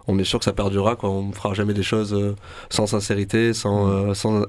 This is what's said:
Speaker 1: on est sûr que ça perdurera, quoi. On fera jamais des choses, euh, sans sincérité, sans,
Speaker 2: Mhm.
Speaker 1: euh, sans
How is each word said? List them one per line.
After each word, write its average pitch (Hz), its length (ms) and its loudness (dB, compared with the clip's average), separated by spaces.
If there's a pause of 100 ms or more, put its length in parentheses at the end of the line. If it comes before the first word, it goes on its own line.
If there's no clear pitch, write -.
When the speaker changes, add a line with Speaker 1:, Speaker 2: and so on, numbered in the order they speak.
Speaker 1:
on 98 120 2
est 95 40 2
sûr 117 140 0
que - 60 -4
ça 98 80 2
perdurera, 101 420 0
quoi. 101 160 -2
On 98 220 -4
fera 104 200 -4
jamais 104 220 0
des 101 80 0
choses, 104 320 0
euh, 101 220 0 (340)
sans 107 160 2
sincérité, 107 680 0
sans, 101 340 0
Speaker 2:
Mhm. 98 240 2
Speaker 1:
euh, 98 40 0
sans 107 340 0